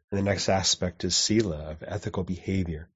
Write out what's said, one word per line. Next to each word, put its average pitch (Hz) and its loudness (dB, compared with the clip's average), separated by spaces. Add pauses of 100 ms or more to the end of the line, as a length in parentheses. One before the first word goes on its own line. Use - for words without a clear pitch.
(100)
And 101 -2
the 98 0
next 98 2
aspect 92 2
is 90 0
sila, 82 2
of 82 -10
ethical 95 -4
behavior. 87 -2